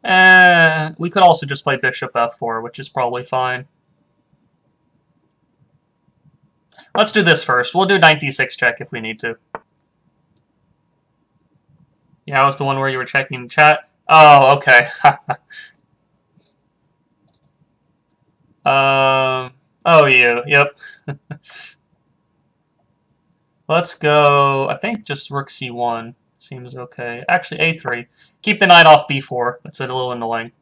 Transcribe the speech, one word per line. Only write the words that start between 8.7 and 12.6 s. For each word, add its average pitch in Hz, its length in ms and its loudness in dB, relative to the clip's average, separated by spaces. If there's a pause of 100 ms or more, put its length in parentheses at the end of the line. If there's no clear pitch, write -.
if - 120 -14
we 117 80 -10
need 110 180 -12
to. 113 180 -10 (3000)
Yeah, 143 100 -14
that 135 100 2
was 139 120 0
the 143 80 -8